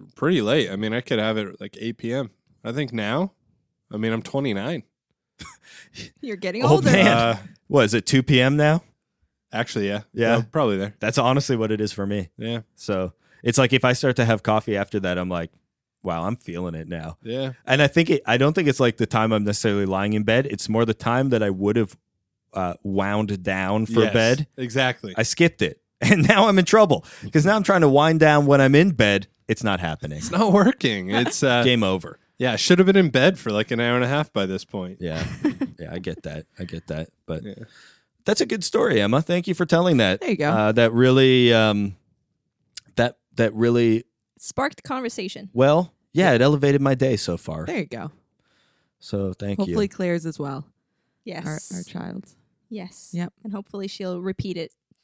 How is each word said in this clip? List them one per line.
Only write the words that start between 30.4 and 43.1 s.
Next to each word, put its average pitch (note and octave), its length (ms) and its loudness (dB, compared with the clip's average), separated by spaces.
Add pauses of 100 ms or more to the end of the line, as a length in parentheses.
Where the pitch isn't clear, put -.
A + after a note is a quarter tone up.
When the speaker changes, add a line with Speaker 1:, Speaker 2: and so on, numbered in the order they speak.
Speaker 1:
working. B2+ 560 2
It's, A#2 320 -2
uh, B2 220 2
Speaker 3:
<laughs> - 0 -
Game B2 180 4
over. F#2 380 -2 (180)
Speaker 1:
yeah, B2 160 -2
I - 20 -2
should F3 220 4
have F#3 80 4
been F#3+ 100 4
in F#3 140 4
bed D3 300 2
for, A2 120 -6
like, G#2+ 200 -2
an A#2 80 -2
hour A#2+ 160 0
and B2 80 0
a A#2+ 40 0
half D3 240 -4
by G2+ 140 -2
this F#2+ 200 -6
point. F#2+ 340 -12
Speaker 3:
Yeah. E2 260 -6 (180)
Speaker 2:
<laughs> C#4+ 120 -2 (240)
Speaker 3:
Yeah, D#2+ 140 -14
I F#2 60 -10
get F#2 240 -10
that. D#2 240 -14 (100)
I F#2 60 -12
get E2+ 240 -14
that. D#2+ 220 -10 (180)
But D#2 160 -10
Speaker 1:
Yeah. G#2 100 -16 (720)
Speaker 3:
that's G#3 160 0
a - 60 -2
good G#3+ 160 -6
story, A3 360 0
Emma. A2 220 2
Thank F3 260 -4
you F3+ 60 -4
for F3+ 100 -4
telling E3+ 340 2
that. G2 240 2
Speaker 4:
There E4+ 100 -4
you F#3+ 40 0
go. D3 140 -2
Speaker 3:
Uh, G#2+ 220 2
that A2+ 200 4
really, B2+ 600 6
um, G#2 420 2 (1000)
that, A#2+ 220 -2 (180)